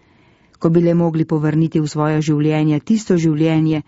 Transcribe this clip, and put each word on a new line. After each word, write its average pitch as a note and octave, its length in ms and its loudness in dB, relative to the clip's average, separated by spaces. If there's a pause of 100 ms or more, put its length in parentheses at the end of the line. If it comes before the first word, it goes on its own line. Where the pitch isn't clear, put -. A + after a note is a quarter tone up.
(580)
Ko D#3+ 100 0
bi E3+ 120 2
le E3+ 140 2
mogli D#3+ 300 0
povrniti D#3 560 0
v D3+ 60 -2
svoja D#3 340 -2
življenja D3+ 600 0
tisto G#3 360 0
življenje, D#3 720 0